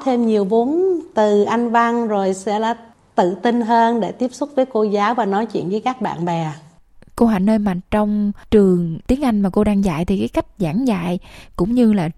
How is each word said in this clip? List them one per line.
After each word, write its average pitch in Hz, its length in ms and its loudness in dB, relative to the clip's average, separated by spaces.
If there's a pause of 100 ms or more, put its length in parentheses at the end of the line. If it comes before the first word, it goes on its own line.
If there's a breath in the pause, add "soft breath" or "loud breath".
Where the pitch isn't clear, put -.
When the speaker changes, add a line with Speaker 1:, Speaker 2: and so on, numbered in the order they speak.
Speaker 1:
thêm 240 200 0
nhiều 214 200 2
vốn 302 540 0 (140)
từ 208 300 4
Anh 240 280 -2
văn, 233 360 2
rồi 196 260 -2
sẽ 202 260 -4
là 226 160 -2 (400)
tự 190 200 2
tin 240 260 0
hơn 233 380 2
để 185 120 -2
tiếp 254 220 -4
xúc 285 220 -6
với 262 100 2
cô 220 180 -2
giáo 208 300 0
và 233 120 0
nói 196 200 0
chuyện 190 240 -6
với 208 100 -2
các 247 220 -4
bạn 165 240 -4
bè. 165 260 -4 (640)
Speaker 2:
Cô 233 100 2
Hạnh 202 240 2
ơi, 220 100 2
mà 202 160 -2 (160)
trong 208 400 0 (200 loud breath)
trường 180 560 4
tiếng 269 180 0
Anh 214 160 0
mà 196 80 2
cô 208 140 2
đang 202 200 0
dạy 175 220 -2
thì 196 140 0
cái 220 80 -4
cách 320 180 -4 (120)
giảng 202 300 -2
dạy 175 320 -2 (360 loud breath)
cũng 196 180 -2
như 240 200 4
là 170 240 0